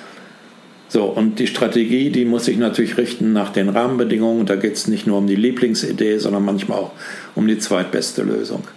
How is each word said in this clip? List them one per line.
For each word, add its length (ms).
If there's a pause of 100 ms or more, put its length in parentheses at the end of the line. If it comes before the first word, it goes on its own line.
(880)
So, 160
und 340
die 80
Strategie, 600
die 160
muss 200
sich 120
natürlich 400
richten 340
nach 180
den 200
Rahmenbedingungen. 760
Da 100
geht's 320
nicht 200
nur 100
um 100
die 80
Lieblingsidee, 840
sondern 260
manchmal 360
auch 120 (420)
um 140
die 100
zweitbeste 640
Lösung. 400 (140)